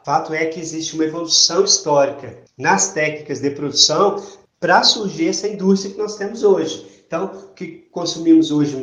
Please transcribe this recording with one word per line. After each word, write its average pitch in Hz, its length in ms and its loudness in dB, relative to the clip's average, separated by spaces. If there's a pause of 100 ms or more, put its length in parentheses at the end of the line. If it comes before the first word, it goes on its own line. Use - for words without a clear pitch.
Fato 156 280 -2
é 160 140 0
que 160 120 -6
existe 156 360 -8
uma 160 100 0
evolução 170 600 2
histórica - 760 0 (140)
nas 175 360 0
técnicas 151 480 -4
de 139 100 -2
produção 151 760 0 (340)
pra 185 240 4
surgir 175 460 0
essa 190 200 -4
indústria 190 440 0
que - 60 -10
nós 208 180 -6
temos 220 260 -8
hoje. 175 640 0
Então, 180 200 -6
o - 260 -16
que - 380 -16
consumimos 160 600 4
hoje 143 320 0